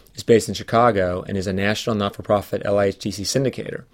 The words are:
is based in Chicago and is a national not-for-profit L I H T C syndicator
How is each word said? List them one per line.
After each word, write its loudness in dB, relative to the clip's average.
is -12
based 4
in -4
Chicago 2
and -4
is -2
a -2
national 0
not-for-profit -2
L 2
I 4
H -2
T -6
C -8
syndicator -4